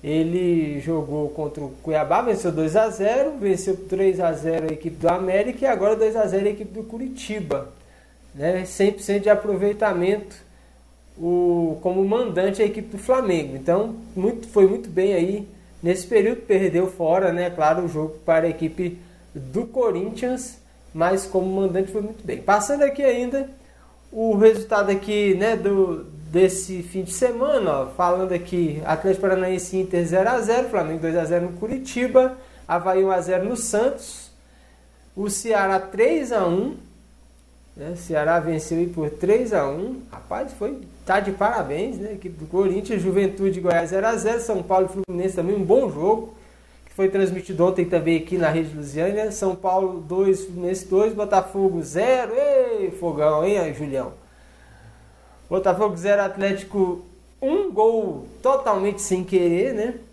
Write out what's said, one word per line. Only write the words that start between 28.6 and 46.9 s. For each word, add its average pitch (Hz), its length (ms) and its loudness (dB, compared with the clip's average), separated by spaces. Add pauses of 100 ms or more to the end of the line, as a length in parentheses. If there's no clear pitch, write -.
Atlético 185 380 0
Paranaense 185 540 0
e 190 40 0
Inter 185 260 0
zero 185 220 2
a 247 120 2
zero, 240 280 2
Flamengo 165 320 -2
dois 165 160 -2
a 165 80 2
zero 175 220 0
no 175 60 -8
Curitiba, 254 840 0 (300)
Avaí 185 380 2
um 190 60 2
a 180 100 2
zero 185 280 0
no 240 80 -2
Santos, - 760 -4 (840)
o 202 120 -4
Ceará 196 500 2
três 247 540 0
a 196 140 2
um, 196 300 0 (1000)
né, 156 200 -10
Ceará 165 440 2
venceu 160 380 -2
aí 175 80 2
por 165 240 -4
três 214 420 2
a 156 160 2
um, 202 320 -6 (100)
rapaz, 208 420 -8
foi, 254 280 -8 (260)
tá 190 140 2
de 196 100 -4
parabéns, 196 680 -2
né, 208 160 -10
equipe 185 220 -12
do 156 100 -14
Corinthians, 190 540 0
Juventude 190 580 0
e 180 40 -8
Goiás 170 280 2
zero 196 180 0
a 233 80 0
zero, 220 240 0
São 220 220 -2
Paulo 185 240 2
e 190 180 -6
Fluminense 185 320 -4
também, 180 180 0
um 196 100 0
bom 220 260 4
jogo, 190 440 -2 (560)